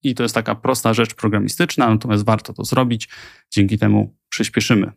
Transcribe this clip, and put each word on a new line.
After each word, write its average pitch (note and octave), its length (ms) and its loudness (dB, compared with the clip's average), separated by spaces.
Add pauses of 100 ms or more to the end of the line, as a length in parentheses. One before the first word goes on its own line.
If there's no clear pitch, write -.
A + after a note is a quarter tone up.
I C3 120 -2
to B2 80 -2
jest A#2 120 -2
taka A2 200 -2
prosta A#2+ 380 0
rzecz A2+ 200 0
programistyczna, A2 760 0
natomiast G#2+ 360 0
warto A2 280 0
to - 100 -10
zrobić. A#2+ 460 -2 (420)
Dzięki G2+ 260 2
temu G#2 400 2 (120)
przyspieszymy G#2+ 680 0